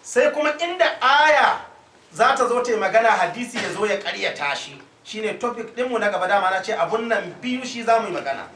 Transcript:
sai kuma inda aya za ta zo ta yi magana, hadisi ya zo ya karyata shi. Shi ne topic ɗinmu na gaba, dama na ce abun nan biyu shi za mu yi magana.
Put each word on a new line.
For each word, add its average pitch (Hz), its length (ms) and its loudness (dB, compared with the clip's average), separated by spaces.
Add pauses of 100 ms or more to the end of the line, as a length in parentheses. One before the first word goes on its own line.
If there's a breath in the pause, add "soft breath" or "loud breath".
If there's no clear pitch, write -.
sai 294 280 2
kuma 302 280 0
inda 349 260 0 (160)
aya 285 580 4 (540)
za 240 220 4
ta 247 120 2
zo 247 140 0
ta 240 100 -2
yi 214 60 2
magana, 220 320 4
hadisi 208 480 0
ya 196 160 -4
zo 208 120 -2
ya 202 120 -2
karyata 165 580 -4
shi. 139 260 -12 (220)
Shi 214 180 -10
ne 202 160 -4
topic 233 380 -6
ɗinmu 247 240 -2
na 208 100 0
gaba, 185 180 0
dama 190 240 2
na 185 100 -2
ce 180 120 -4
abun 208 340 -2
nan 196 340 -2
biyu 254 240 -4
shi 233 180 -8
za 226 160 4
mu 208 80 -2
yi 175 60 -6
magana. - 420 -6